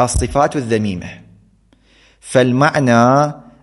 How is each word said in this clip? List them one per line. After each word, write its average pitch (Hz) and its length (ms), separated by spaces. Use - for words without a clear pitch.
الصفات 139 560
الذميمة. 107 520
فالمعنى 131 1120